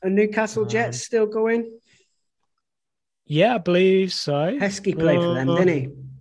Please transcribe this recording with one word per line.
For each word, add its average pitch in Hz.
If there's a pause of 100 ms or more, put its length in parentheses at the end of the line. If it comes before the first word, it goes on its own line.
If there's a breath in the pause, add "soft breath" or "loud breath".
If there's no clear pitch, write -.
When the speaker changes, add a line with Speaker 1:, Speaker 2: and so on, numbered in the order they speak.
Speaker 1:
And 190
Newcastle 214
Jets 220
Speaker 2:
Um, -
Speaker 1:
still 220
going? 226 (1500)
Speaker 2:
Yeah, 190
I -
believe 185
so. 151
Speaker 1:
Heskey 196
played 160
for 170
them, 131
Speaker 2:
Uh, 170
Speaker 1:
didn't 180
he? 131 (320)